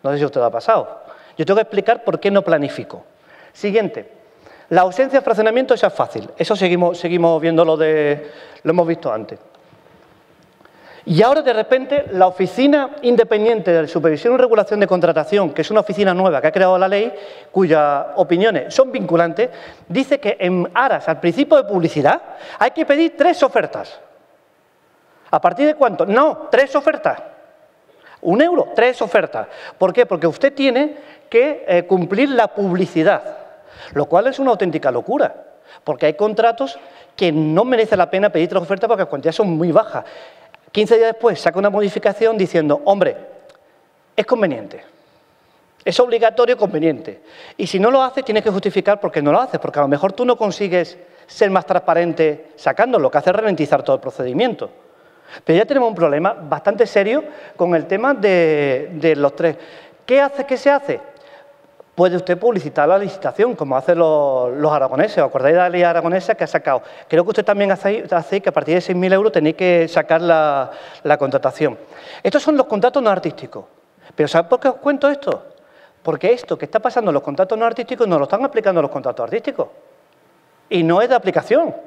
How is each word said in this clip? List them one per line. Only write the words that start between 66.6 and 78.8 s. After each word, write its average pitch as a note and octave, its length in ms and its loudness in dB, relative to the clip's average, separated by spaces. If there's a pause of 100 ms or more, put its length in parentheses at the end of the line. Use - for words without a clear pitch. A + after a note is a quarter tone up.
Creo E3 160 2
que F#3+ 80 -2
usted G#3 140 -2
también G3+ 260 2
hace, G3 400 -2
hace F#3 300 -2
que G3+ 80 -2
a D#3+ 40 -2
partir D#3 240 0
de F3+ 40 2
seis F3+ 160 -4
mil F#3 160 2
euros G#3 180 2
tenéis D#3+ 260 0
que F3 320 2
sacar E3 340 0
la, D3+ 480 2 (320)
la D3 160 2
contratación. C3+ 580 -2 (460)
Estos C#4 200 0
son D#4 140 2
los C4 80 2
contratos B3 380 0
no G#3+ 80 2
artísticos. D#3 560 -6 (480)
¿Pero D3+ 120 0
sabéis E3+ 220 0
por B3 120 2
qué C#4 80 0
os B3 80 0
cuento C#4 340 0
esto? C#4 380 -6 (540)
Porque D#3+ 300 0
esto A#3+ 240 -2
que - 80 -10
está G#3+ 160 -4
pasando A#3+ 300 -2
en D3 40 0
los C#3 80 0
contratos F#3 360 -2
no A3+ 80 0
artísticos A#3 420 -4
nos E3 100 2
lo C#3 60 0
están G#3 180 -2
aplicando G3+ 360 -2
a D3+ 40 0